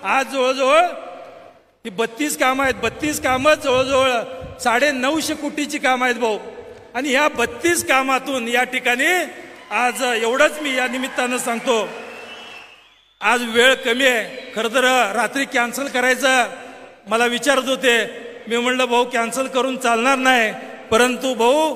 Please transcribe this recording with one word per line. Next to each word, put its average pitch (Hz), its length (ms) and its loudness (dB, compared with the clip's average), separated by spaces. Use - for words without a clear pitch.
आज 240 220 2
जवळजवळ 262 560 2
ही 226 40 -8
बत्तीस 226 480 -4
कामं 269 260 2
आहेत, 262 120 0
बत्तीस 233 460 -4
कामं 269 320 2
जवळजवळ 262 580 2
साडे 247 280 4
नऊशे 277 420 -2
कोटीची 294 440 -6
कामं 254 280 2
आहेत 247 100 2
भाऊ. 226 220 0
आणि 269 160 -2
या 294 160 4
बत्तीस 330 600 0
कामातून 262 600 0
या 240 160 2
ठिकाणी 254 440 0
आज 233 320 0
एवढंच 254 580 2
मी 277 140 -4
या 254 120 0
निमित्तानं 254 500 -2
सांगतो, 226 520 -2
आज 240 220 2
वेळ 240 320 4
कमी 254 300 0
आहे. 226 500 -2
खरं 220 180 -4
तर 262 100 2
रात्री 233 300 0
कॅन्सल 247 420 -2
करायचं 254 580 2
मला 233 180 2
विचारत 240 420 2
होते, 254 280 2
मी 226 100 -2
म्हणलं, 254 280 0
"भाऊ, 240 200 2
कॅन्सल 240 420 -2
करून 262 300 -2
चालणार 240 400 2
नाही, 254 340 2
परंतु 247 420 2
भाऊ 262 420 2